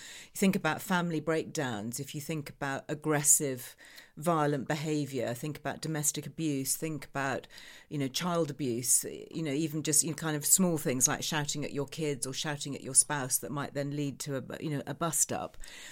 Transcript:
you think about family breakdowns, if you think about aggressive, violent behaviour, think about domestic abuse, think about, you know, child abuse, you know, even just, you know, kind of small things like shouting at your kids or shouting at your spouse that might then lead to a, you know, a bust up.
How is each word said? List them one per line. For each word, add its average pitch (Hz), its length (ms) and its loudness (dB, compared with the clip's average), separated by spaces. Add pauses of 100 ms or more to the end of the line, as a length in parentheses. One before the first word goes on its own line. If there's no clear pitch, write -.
(240)
you - 120 -16
think 190 180 6
about 160 280 0
family 175 380 2
breakdowns, 123 800 -2
if - 160 -8
you 151 60 -6
think 151 300 -6
about 139 360 -4
aggressive, 147 880 2 (440)
violent 147 500 2
behaviour, 143 680 0
think 147 240 -6
about - 220 -6
domestic 151 460 -2
abuse, 143 500 -2
think 156 300 -6
about, 135 400 -2 (420)
you 151 100 -4
know, 139 80 0
child 170 440 0
abuse, 127 540 2 (260)
you - 120 -4
know, 151 80 -2
even 151 320 0
just, 151 220 6
you 165 60 0
know, 151 40 -2
kind 156 220 -2
of 147 80 -4
small 180 340 6
things 131 300 4
like 143 140 2
shouting 147 420 -2
at - 80 -4
your 139 140 -2
kids 143 400 -2
or 135 80 -6
shouting 147 420 -4
at - 60 -8
your 127 120 -8
spouse 135 440 4
that - 120 -4
might 143 240 -2
then 143 220 -2
lead 143 240 -2
to 143 160 -4
a, 127 60 -2 (200)
you 156 80 -2
know, 143 160 0
a 143 80 -4
bust - 380 2
up. 87 240 -4 (360)